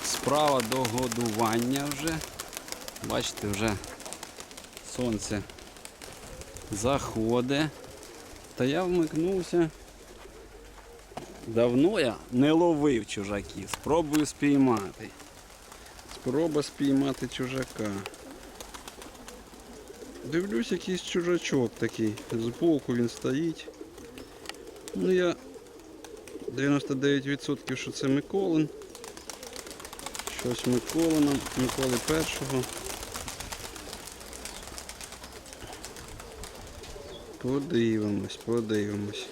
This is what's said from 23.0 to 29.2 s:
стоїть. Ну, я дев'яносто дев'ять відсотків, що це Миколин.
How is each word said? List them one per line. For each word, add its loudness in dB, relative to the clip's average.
стоїть. -2
Ну, 2
я 4
дев'яносто 2
дев'ять 4
відсотків, -2
що -6
це -2
Миколин. 4